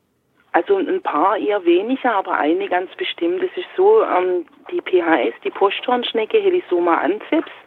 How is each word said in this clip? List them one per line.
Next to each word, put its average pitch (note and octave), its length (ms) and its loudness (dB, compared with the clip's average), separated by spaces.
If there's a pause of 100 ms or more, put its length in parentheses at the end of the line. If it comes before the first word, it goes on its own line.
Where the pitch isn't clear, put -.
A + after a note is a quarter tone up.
(520)
Also F#3+ 240 2
ein F#3+ 240 -2
paar F3+ 380 0
eher G3+ 260 -2
weniger, A3 500 2
aber F#3+ 200 -2
eine F3+ 340 0
ganz F3+ 280 -4
bestimmt. F3+ 460 -4
Es F#3 140 -6
ist F3+ 180 -10
so, G#3 280 6
ähm, F3+ 420 0 (260)
die F3 120 -4
P F3+ 200 2
H D#3+ 200 2
S, - 200 -2
die G3 80 -6
Posthornschnecke, A3 880 0
Helisoma F3 600 2
anceps, - 520 -2 (160)